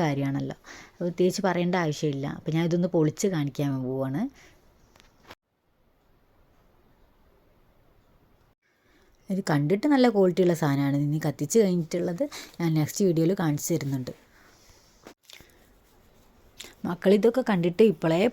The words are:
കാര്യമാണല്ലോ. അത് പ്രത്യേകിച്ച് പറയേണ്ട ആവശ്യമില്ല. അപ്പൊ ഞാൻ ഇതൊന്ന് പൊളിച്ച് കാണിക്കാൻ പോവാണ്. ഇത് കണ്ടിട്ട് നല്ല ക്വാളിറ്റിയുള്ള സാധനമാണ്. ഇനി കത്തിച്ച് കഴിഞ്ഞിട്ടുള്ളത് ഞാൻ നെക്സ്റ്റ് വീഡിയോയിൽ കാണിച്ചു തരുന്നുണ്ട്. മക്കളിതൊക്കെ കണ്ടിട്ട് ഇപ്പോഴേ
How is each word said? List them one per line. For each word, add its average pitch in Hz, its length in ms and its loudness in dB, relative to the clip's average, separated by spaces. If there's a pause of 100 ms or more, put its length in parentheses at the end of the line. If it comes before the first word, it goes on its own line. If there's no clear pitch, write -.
കാര്യമാണല്ലോ. 139 520 -4 (380)
അത് - 120 -10
പ്രത്യേകിച്ച് 180 420 0
പറയേണ്ട 175 340 0
ആവശ്യമില്ല. 143 440 -2 (120)
അപ്പൊ - 160 -14
ഞാൻ 165 140 0
ഇതൊന്ന് 175 260 0
പൊളിച്ച് 156 400 0
കാണിക്കാൻ 143 360 -2 (160)
പോവാണ്. 131 360 -4 (4000)
ഇത് 190 200 -4
കണ്ടിട്ട് 156 420 0
നല്ല 254 220 4
ക്വാളിറ്റിയുള്ള 185 480 4
സാധനമാണ്. 139 340 0 (100)
ഇനി 151 200 -2
കത്തിച്ച് 147 360 -2
കഴിഞ്ഞിട്ടുള്ളത് 175 600 -2 (340)
ഞാൻ 170 120 0 (100)
നെക്സ്റ്റ് 151 280 -2
വീഡിയോയിൽ 165 240 2 (100)
കാണിച്ചു 147 320 -2
തരുന്നുണ്ട്. 135 380 -4 (2750)
മക്കളിതൊക്കെ 202 640 2
കണ്ടിട്ട് 175 320 2 (100)
ഇപ്പോഴേ 160 260 0 (140)